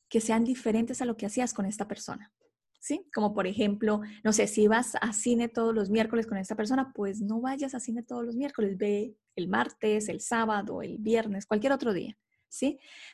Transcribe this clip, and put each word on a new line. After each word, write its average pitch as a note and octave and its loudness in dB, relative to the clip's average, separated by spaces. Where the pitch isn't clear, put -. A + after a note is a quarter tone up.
que A3+ 2
sean A3+ 2
diferentes A#3 0
a B3+ -2
lo A3+ -2
que G#3 -6
hacías A#3+ -2
con G3 -2
esta G3+ -4
persona, - -12
¿sí? F4 -6
Como G#3+ 2
por G3 0
ejemplo, G#3 2
no G#3+ 4
sé, G#3 4
si G#3+ 6
vas A3 4
a A#3+ -2
cine A#3 2
todos A3+ 0
los G3+ 2
miércoles A3 2
con G3+ -4
esta F#3+ -4
persona, C4 0
pues G3+ -4
no G#3+ -2
vayas C4+ -4
a A#3+ -6
cine A#3 -6
todos A#3+ -6
los A#3 -4
miércoles, A#3+ 0
ve G#3 0
el F3+ -4
martes, G#3+ 0
el - -6
sábado, G#3+ -2
el - -8
viernes, G#3+ 0
cualquier A3 2
otro B3+ 0
día, - -4
¿sí? - -2